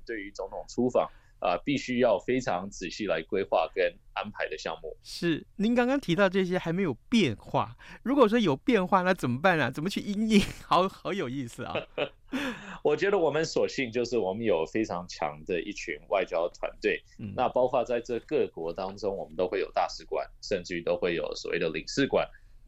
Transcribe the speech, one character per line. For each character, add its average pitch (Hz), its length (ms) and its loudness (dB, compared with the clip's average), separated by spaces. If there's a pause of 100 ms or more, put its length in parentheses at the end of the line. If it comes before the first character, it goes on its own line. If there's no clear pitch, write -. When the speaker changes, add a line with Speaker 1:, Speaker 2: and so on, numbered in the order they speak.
Speaker 1:
对 110 160 -8
于 101 80 -12
总 98 180 -10
统 98 180 -10
出 123 220 0
访， 92 220 2 (300)
呃， 87 220 2
必 143 140 -2
须 123 220 -2
要 117 200 6
非 127 220 0
常 98 300 -2
仔 90 180 -8
细 104 180 -6
来 82 140 0
规 98 220 -2
划 90 320 2
跟 87 180 2 (220)
安 - 160 -6
排 - 180 -6
的 - 80 -8
项 80 240 -8
目。 82 220 -12
Speaker 2:
是， - 420 -4 (120)
您 226 180 2
刚 240 120 4
刚 277 140 2
提 170 140 0
到 196 140 6
这 190 140 2
些 180 140 0
还 170 160 -2
没 185 100 -2
有 147 120 0 (160)
变 170 260 4
化， 117 400 -2 (260)
如 247 120 0
果 262 120 8
说 220 120 2
有 165 180 4
变 202 300 2
化， 185 160 4
那 185 100 4
怎 160 160 0
么 123 140 0
办 185 180 6
啊？ 127 100 0
怎 151 120 -6
么 190 80 -2
去 - 100 -4
因 214 300 -2
应？ 202 100 8 (120)
<laughs> - 120 -16
好， 175 240 4
好 160 240 -8
有 180 160 -2
意 127 180 -4
思 - 180 -10
啊。 - 100 -4 (220)
Speaker 1:
<laughs> 226 880 -6
我 151 120 6
觉 202 140 2
得 202 80 4
我 160 120 4
们 156 140 0
所 117 240 2
幸 120 240 -4
就 120 120 0
是 120 140 0
我 92 140 2
们 113 120 -4
有 85 220 4
非 110 180 -2
常 87 220 -4
强 76 380 -6
的 87 160 -2
一 95 120 -8
群 - 240 -8 (120)
外 92 160 2
交 85 240 -2
团 - 220 -8 (100)
队， 95 220 0 (160)
Speaker 2:
嗯。 104 180 -10
Speaker 1:
那 127 120 2
包 127 180 2
括 123 180 0
在 120 160 -2
这 117 200 -4
各 123 280 0
国 82 240 -6
当 95 240 -8
中， 101 200 -4
我 82 80 -8
们 78 120 -14
都 90 120 2
会 95 120 -2
有 78 120 -4
大 87 160 2
使 - 160 -12
馆， 73 220 -4 (140)
甚 92 220 -2
至 87 140 -6
于 85 40 -4
都 85 160 0
会 87 180 0
有 78 200 -4
所 - 160 -8
谓 85 80 -2
的 85 100 0
领 80 180 -4
事 139 200 2
馆 85 220 2 (400)